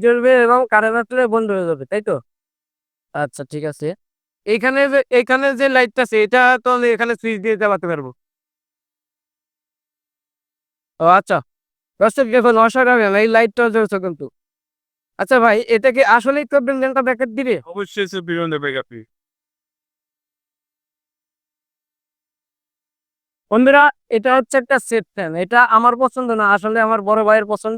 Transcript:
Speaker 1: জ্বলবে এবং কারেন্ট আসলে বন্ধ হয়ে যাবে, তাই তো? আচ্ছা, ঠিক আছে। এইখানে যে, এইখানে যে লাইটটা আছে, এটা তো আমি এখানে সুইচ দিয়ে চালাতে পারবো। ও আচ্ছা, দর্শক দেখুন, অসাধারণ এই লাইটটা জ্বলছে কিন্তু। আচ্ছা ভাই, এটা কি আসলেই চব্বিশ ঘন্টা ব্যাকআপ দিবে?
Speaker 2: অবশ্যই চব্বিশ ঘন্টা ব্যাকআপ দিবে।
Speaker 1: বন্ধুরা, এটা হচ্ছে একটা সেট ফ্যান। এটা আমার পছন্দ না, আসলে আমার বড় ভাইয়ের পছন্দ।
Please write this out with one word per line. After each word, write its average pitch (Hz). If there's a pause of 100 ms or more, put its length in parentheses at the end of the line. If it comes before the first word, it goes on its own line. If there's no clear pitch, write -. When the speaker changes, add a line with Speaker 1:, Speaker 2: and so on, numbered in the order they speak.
Speaker 1:
জ্বলবে 240 (120)
এবং 240 (100)
কারেন্ট 220
আসলে 247
বন্ধ 220
হয়ে 185
যাবে, 143
তাই 208
তো? 202 (1000)
আচ্ছা, 147
ঠিক 151
আছে। 151 (600)
এইখানে 240 (100)
যে, 269 (100)
এইখানে 254 (100)
যে 269
লাইটটা 254
আছে, 214
এটা 240 (240)
তো 254
আমি 240
এখানে 233
সুইচ 220
দিয়ে 220
চালাতে 202
পারবো। 147 (3000)
ও 165
আচ্ছা, 180 (640)
দর্শক 226
দেখুন, 240
অসাধারণ 226
এই 214
লাইটটা 226
জ্বলছে 214
কিন্তু। 170 (960)
আচ্ছা 254
ভাই, 226
এটা 233
কি 247
আসলেই 240
চব্বিশ 269
ঘন্টা 262
ব্যাকআপ 247
দিবে? 240 (100)
Speaker 2:
অবশ্যই 196
চব্বিশ 170
ঘন্টা 165
ব্যাকআপ 139
দিবে। 113 (4000)
Speaker 1:
বন্ধুরা, 269 (260)
এটা 226
হচ্ছে 262
একটা 262
সেট 226
ফ্যান। 170
এটা 185
আমার 233
পছন্দ 254
না, 220
আসলে 214
আমার 220
বড় 214
ভাইয়ের 214
পছন্দ। 220